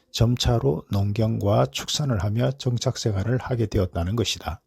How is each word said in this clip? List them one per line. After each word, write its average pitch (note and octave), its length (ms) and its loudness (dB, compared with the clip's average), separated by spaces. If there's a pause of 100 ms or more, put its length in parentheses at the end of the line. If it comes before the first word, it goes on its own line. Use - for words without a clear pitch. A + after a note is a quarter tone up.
(100)
점차로 B2 800 2
농경과 G#2+ 840 2
축산을 B2+ 500 -2
하며 A#2 300 0
정착 B2 460 -2
생활을 A2 400 0
하게 A#2 260 -2
되었다는 F#2 520 0
것이다. - 500 -4